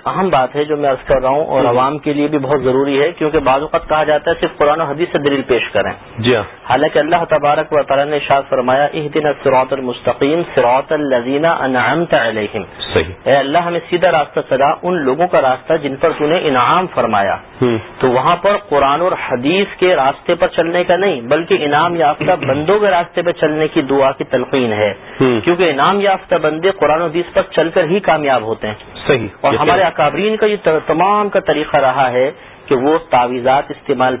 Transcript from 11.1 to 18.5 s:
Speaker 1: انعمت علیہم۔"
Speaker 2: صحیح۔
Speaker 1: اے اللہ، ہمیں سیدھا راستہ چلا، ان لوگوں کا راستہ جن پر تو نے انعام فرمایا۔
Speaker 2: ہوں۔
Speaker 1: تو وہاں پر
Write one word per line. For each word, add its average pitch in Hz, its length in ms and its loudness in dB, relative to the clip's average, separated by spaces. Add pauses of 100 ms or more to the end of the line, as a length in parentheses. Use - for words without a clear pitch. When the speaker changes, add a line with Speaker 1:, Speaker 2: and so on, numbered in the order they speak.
Speaker 1:
انعمت 139 680 0
علیہم۔" 110 480 -2 (320)
Speaker 2:
صحیح۔ 82 180 0 (120)
Speaker 1:
اے 123 120 4
اللہ، 139 220 0
ہمیں 170 220 -2 (100)
سیدھا 175 220 2
راستہ 151 360 0
چلا، 143 340 2
ان 180 120 -2 (100)
لوگوں 143 220 0
کا 175 140 2
راستہ 131 320 0 (100)
جن 135 140 -6
پر 160 220 2
تو 147 80 0
نے 165 160 2
انعام 147 520 2
فرمایا۔ 101 420 0 (260)
Speaker 2:
ہوں۔ 120 160 2 (200)
Speaker 1:
تو 131 120 2
وہاں 135 260 2
پر 202 200 0 (120)